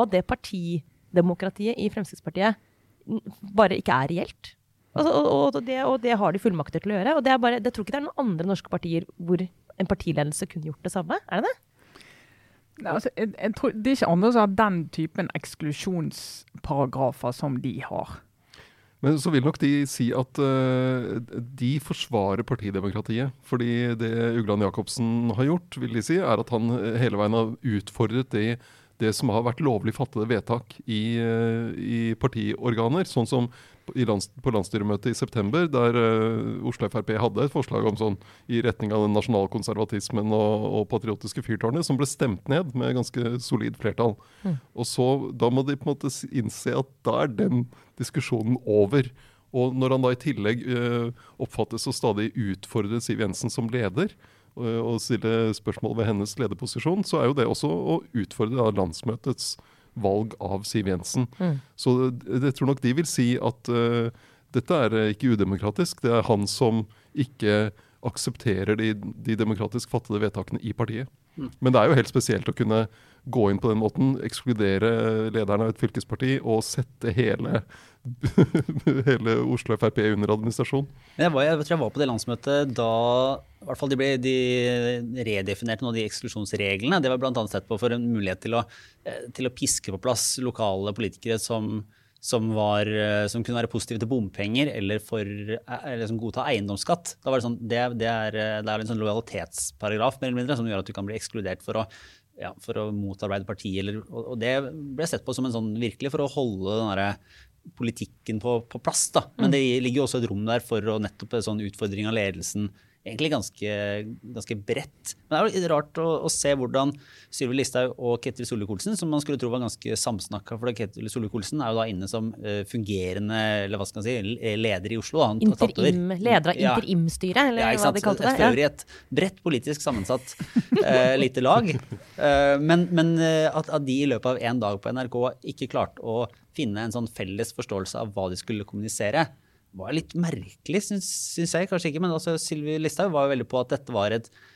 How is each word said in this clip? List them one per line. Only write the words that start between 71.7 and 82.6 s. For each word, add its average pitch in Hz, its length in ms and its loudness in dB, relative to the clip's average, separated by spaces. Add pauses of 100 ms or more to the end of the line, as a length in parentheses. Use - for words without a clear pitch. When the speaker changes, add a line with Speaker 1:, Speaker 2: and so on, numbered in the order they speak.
Speaker 3:
det 127 80 8
er 107 120 8
jo 131 80 6
helt - 120 2
spesielt 117 400 0
å - 40 -6
kunne 110 300 2 (420)
gå 120 220 4
inn 98 100 4
på 117 120 2
den 107 100 2
måten, 131 320 2 (100)
ekskludere 110 1080 2
lederen 107 320 2
av 110 60 2
et - 100 -8
fylkesparti 120 640 -2
og 113 200 2
sette - 520 -4
hele, 113 480 0 (420)
<laughs> 135 400 2 (600)
hele 113 260 4 (160)
Oslo 117 260 0
F - 120 0
R 107 80 2
P 107 180 4
under 104 220 2
administrasjon. 120 500 0 (320)
Speaker 4:
Men 156 80 4
jeg 165 80 4
var, 139 140 4
jeg 160 160 4
tror 170 100 -2
jeg 160 80 2
var 107 140 -2
på 139 80 2
det 135 80 2
landsmøtet 131 640 0